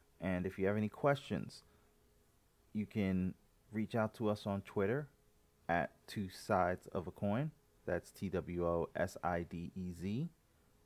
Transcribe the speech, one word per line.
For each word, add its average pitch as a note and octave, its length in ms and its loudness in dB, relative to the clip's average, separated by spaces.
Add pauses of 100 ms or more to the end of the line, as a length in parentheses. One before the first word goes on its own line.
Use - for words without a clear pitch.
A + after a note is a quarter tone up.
(200)
And F2+ 260 0
if F#2+ 120 -4
you F#2+ 100 2
have G#2 100 4
any G#2+ 120 2
questions, C#3 720 -2 (1120)
you G#2 120 -2
can F#2+ 480 0 (380)
reach G#2+ 220 -4
out A2 220 2
to G#2+ 140 0
us G#2 160 0
on G2 160 0
Twitter A2 460 0 (640)
at E2+ 220 2 (160)
Two G2+ 220 -4
Sides F#2 580 2
of E2+ 200 -4
a - 40 -6
Coin. A#2 400 0 (340)
That's F2 260 -2
T - 180 -6
W F2 360 0
O E2+ 300 2
S - 280 0
I F2 260 0
D E2+ 260 -8
E F2+ 160 -6 (100)
Z, A2+ 280 -2 (560)